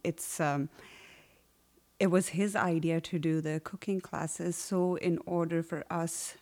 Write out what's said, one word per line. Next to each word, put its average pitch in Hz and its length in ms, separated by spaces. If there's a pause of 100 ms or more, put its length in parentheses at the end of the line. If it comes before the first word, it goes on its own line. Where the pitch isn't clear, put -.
it's, - 340
um, 143 300 (1300)
it 190 80
was 185 220
his 202 260
idea 165 460
to 170 180
do 160 220
the 156 220
cooking 196 380
classes. 170 540
So 180 400
in 170 300
order 170 380
for 160 280
us 165 500